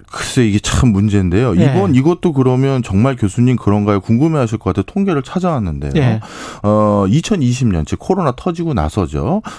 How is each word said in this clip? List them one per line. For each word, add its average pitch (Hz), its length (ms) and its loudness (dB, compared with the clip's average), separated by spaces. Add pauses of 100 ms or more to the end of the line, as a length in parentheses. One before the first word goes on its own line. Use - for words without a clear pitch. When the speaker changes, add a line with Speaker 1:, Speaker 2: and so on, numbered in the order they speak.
Speaker 1:
글쎄, - 380 -2
이게 104 140 2
참 123 320 0
문제인데요. 101 600 2
Speaker 2:
네. 85 100 4
Speaker 1:
이번 160 320 2
이것도 170 360 2
그러면 131 520 2
정말 120 320 2
교수님 117 400 0
그런가요? 104 440 0
궁금해하실 120 580 0
것 - 120 -4
같아요. - 140 0
통계를 190 400 -2
찾아왔는데요. 104 720 -4
Speaker 2:
네. 120 260 2 (420)
Speaker 1:
어, 104 460 2
이천이십 131 600 0
년, 82 180 0
즉 - 120 -6
코로나 180 380 -2
터지고 165 380 -4
나서죠. 82 680 -2 (160)